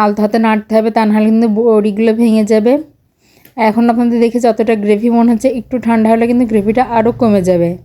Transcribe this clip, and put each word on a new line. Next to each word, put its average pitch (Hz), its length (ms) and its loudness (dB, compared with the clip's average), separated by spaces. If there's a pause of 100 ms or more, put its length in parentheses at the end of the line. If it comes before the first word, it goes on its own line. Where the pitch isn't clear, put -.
আলতো 208 200 -2
হাতে 214 220 -2
নাড়তে 214 300 -2
হবে, 220 160 0
তা 226 140 0
নাহলে 214 260 2
কিন্তু 226 160 2 (100)
বড়িগুলো 220 560 0
ভেঙে 220 300 0
যাবে। 214 300 2 (840)
এখন 226 320 0
আপনাদের 240 340 0
দেখে 233 160 0
যতটা 226 360 0
গ্রেভি 208 340 0
মনে 233 220 2
হচ্ছে, 233 180 0 (100)
একটু - 160 -8 (100)
ঠান্ডা 226 240 0
হলে 226 180 2
কিন্তু 240 180 0
গ্রেভিটা 220 380 0
আরও 233 280 -2
কমে 208 300 0
যাবে। 170 280 0 (160)